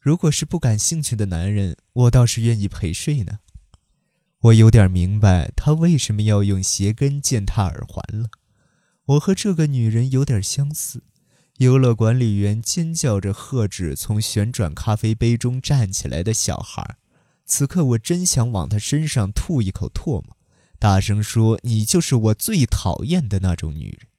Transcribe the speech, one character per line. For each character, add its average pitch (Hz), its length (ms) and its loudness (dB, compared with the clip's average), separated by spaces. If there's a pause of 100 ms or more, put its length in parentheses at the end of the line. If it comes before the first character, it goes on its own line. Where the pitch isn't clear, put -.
如 147 160 2
果 170 120 0
是 - 160 0
不 170 140 -4
感 117 180 0
兴 156 240 -4
趣 139 140 -4
的 104 120 -2
男 90 260 -2
人， 98 240 -2 (160)
我 123 180 4
倒 123 160 6
是 113 160 -2
愿 117 180 2
意 101 60 -2
陪 87 260 -4
睡 143 300 -4
呢。 95 160 -8 (1000)
我 113 140 8
有 110 140 8
点 110 220 8
明 92 300 0
白 92 340 4
她 - 180 0
为 165 240 2
什 - 160 -2
么 104 100 -2
要 104 200 2
用 101 180 0
鞋 98 320 -2
跟 139 300 -2
践 104 240 -2
踏 101 180 0
耳 78 240 -6
环 - 160 -12 (160)
了。 113 100 -6 (760)
我 143 140 4
和 190 160 0
这 202 180 -2
个 156 140 0
女 123 200 0
人 117 220 0
有 131 140 0
点 110 180 -2
相 143 320 -4
似。 - 300 -10 (540)
游 131 200 4
乐 123 160 4
管 113 240 2
理 113 180 0
员 101 240 0
尖 165 320 -4
叫 123 280 -2
着 98 120 -2
喝 110 360 -4
止 82 260 -6
从 107 260 -4
旋 107 300 -2
转 87 240 -4
咖 107 220 -2
啡 110 180 0
杯 120 220 0
中 123 240 -2
站 120 320 0
起 - 160 -8
来 73 140 -4
的 107 120 -2
小 - 220 -4
孩。 - 400 -12 (480)
此 - 240 -2
刻 180 160 0
我 120 140 2
真 175 280 -2
想 123 240 0
往 87 180 -4
他 104 100 -2
身 151 280 -2
上 104 260 -2
吐 143 300 -2
一 95 80 -2
口 - 180 -8
唾 - 320 -6
沫， - 160 -18 (440)
大 98 200 4
声 104 220 -2
说 110 400 2
：“你 110 220 0
就 170 160 2
是 135 160 -2
我 110 180 2
最 175 320 0
讨 - 380 -4
厌 151 240 -2
的 95 100 -2
那 92 160 0
种 80 180 -8
女 67 180 -10
人。” - 180 -18 (100)